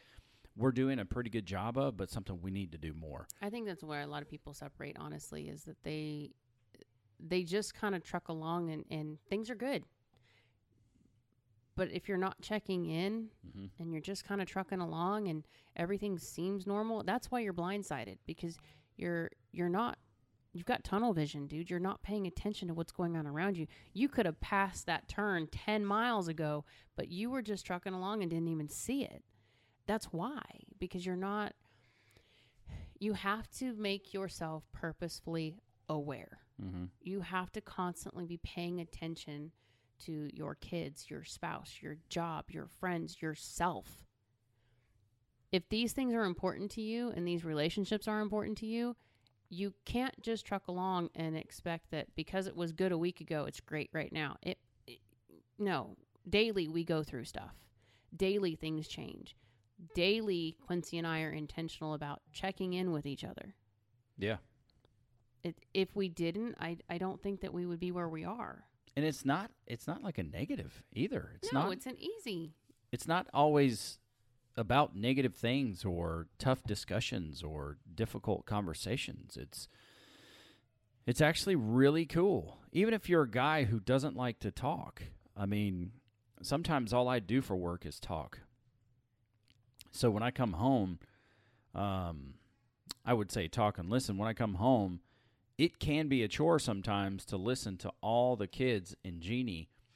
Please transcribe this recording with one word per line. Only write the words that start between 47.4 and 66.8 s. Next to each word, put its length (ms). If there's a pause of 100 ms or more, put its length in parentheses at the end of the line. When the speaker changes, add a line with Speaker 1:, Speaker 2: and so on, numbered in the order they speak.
Speaker 2:
relationships 640
are 120
important 380
to 80
you, 300 (540)
you 240 (100)
can't 360
just 260
truck 220
along 460
and 220
expect 540
that 260
because 300
it 100
was 160
good 200
a 60
week 220
ago, 240
it's 160
great 320
right 200
now. 300
It, 160 (280)
it, 120 (600)
no, 380 (320)
daily 380
we 160
go 200
through 220
stuff. 300 (640)
Daily 400
things 320
change. 480 (580)
Daily, 640 (100)
Quincy 320
and 80
I 160
are 100
intentional 640
about 280 (100)
checking 400
in 200
with 140
each 180
other. 300 (640)
Speaker 1:
Yeah. 180 (1080)
Speaker 2:
It, 140 (180)
if 200
we 140
didn't, 500
I, 200 (100)